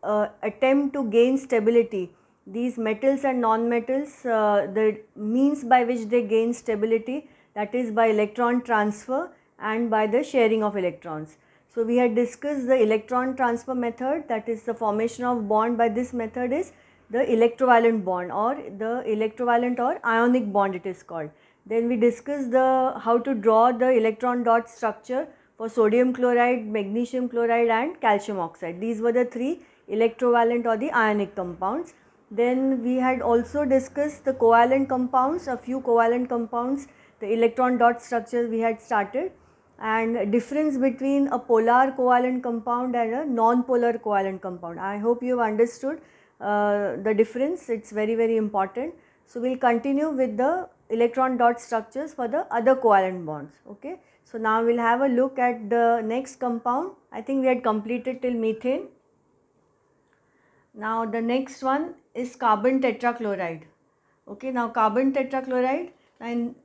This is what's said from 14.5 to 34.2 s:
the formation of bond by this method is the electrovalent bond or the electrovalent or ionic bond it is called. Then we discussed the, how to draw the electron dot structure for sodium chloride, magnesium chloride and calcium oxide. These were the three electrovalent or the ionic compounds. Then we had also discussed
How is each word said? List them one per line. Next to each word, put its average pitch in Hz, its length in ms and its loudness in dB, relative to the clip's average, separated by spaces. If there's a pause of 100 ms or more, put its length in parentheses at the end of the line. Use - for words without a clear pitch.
the 226 120 -6
formation 226 480 -2
of 240 240 -2
bond 220 280 2
by 233 140 2
this 240 240 -4
method 240 380 -4
is 339 200 -4 (380)
the 202 100 -2
electrovalent 233 840 4
bond 180 260 -2
or 220 240 -2
the 226 520 -8
electrovalent 240 720 0
or 254 260 -2
ionic 226 480 2
bond 196 220 2
it 175 100 -10
is 185 160 -8
called. 156 300 -10 (340)
Then 233 220 0
we 247 80 0
discussed 240 560 0
the, 262 500 2
how 233 160 2
to 254 160 -2
draw 226 380 4
the 247 180 0
electron 240 540 0
dot 233 260 2
structure 247 580 -6 (300)
for 220 100 -8
sodium 240 460 4
chloride, 240 540 2
magnesium 226 600 -4
chloride 233 420 0
and 262 300 -2
calcium 202 400 0
oxide. 170 400 -8
These 220 220 -6
were 233 100 2
the 247 140 2
three 247 360 -6 (300)
electrovalent 233 760 2
or 226 100 0
the 247 140 -4
ionic 214 440 0
compounds. 185 600 -6 (340)
Then 254 540 0
we 254 140 0
had 254 260 0
also 240 420 0
discussed 269 600 0